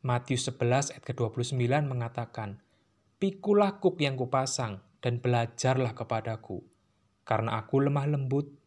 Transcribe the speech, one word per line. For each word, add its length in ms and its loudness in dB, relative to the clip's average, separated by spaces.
Matius 480 -2
sebelas 400 0
ayat 160 -16
kedua 240 -2
puluh 160 -4
sembilan 400 0
mengatakan, 760 -6
"Pikulah 560 2
kuk 240 0
yang 160 2
kupasang 640 -2
dan 160 0
belajarlah 720 2
kepadaku, 720 -6
karena 320 0
aku 240 2
lemah 240 2
lembut 400 0